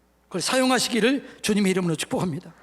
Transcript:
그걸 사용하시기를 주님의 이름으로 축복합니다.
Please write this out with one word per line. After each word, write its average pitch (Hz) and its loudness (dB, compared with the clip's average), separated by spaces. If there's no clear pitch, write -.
그걸 185 -6
사용하시기를 254 0
주님의 202 2
이름으로 175 0
축복합니다. 170 -4